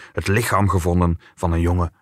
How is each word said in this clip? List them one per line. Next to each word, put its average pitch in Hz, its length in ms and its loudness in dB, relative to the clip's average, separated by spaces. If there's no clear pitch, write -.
het - 160 -8
lichaam 101 400 0
gevonden 87 500 0
van 87 180 -2
een 82 80 0
jonge 85 420 0